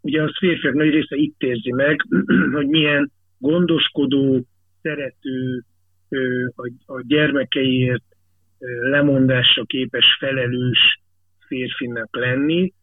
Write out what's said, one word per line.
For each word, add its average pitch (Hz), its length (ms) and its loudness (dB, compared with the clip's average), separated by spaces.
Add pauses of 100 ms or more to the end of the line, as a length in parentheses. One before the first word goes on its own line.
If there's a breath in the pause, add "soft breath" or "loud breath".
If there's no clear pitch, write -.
ugye 151 220 -2
az 156 160 -2
férfiak 156 360 0
nagy 151 160 4
része 147 260 0
itt 147 260 -2
érzi 123 300 -2
meg, 143 320 0 (220)
<clears throat> - 260 2
hogy 143 140 -2
milyen 147 460 2 (260)
gondoskodó, 139 1080 0 (360)
szerető, 131 800 -6 (440)
ö, 127 380 -2 (100)
a, 123 360 -14
a 127 140 -10
gyermekeiért, 135 960 0 (540)
ö, 123 300 -6
lemondásra 131 760 2
képes, 127 540 0
felelős 127 840 0 (460)
férfinak 120 680 -8
lenni 143 560 0 (100)